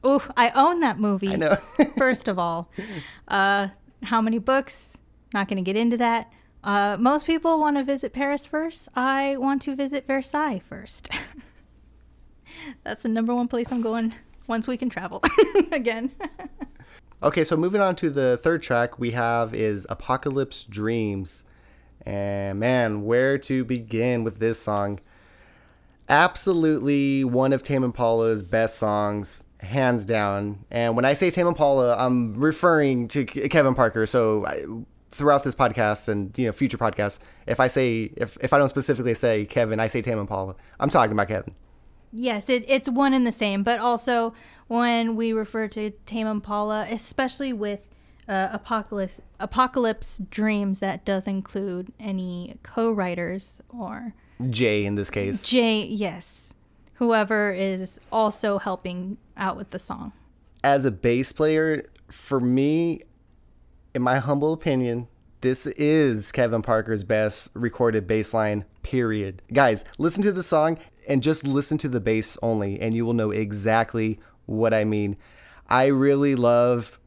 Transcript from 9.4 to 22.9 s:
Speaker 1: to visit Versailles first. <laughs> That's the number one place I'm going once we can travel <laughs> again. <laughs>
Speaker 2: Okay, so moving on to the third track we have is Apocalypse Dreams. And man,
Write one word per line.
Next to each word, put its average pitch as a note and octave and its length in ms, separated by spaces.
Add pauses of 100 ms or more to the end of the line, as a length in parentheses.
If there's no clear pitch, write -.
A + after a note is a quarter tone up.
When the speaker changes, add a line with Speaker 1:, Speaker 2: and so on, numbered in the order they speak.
Speaker 1:
to C#4 120
visit C#4 320
Versailles C4+ 520
first. - 560
<laughs> - 360 (1300)
That's - 180
the A#3+ 60
number A3+ 260
one A#3+ 140
place A#3+ 240
I'm A#3+ 100
going A3+ 320 (320)
once A3+ 220
we B3+ 80
can B3+ 140
travel E3+ 320 (240)
<laughs> G4+ 260
again. A#3 440
<laughs> - 40 (1000)
Speaker 2:
Okay, D3+ 220
so E3+ 100
moving F#3 280
on F#3 140
to E3+ 120
the C3 300
third E3 240
track A#2+ 360
we A#2+ 120
have A#2 420
is G#2+ 380
Apocalypse C3+ 720
Dreams. G#2+ 800 (640)
And G2+ 520
man, A2+ 460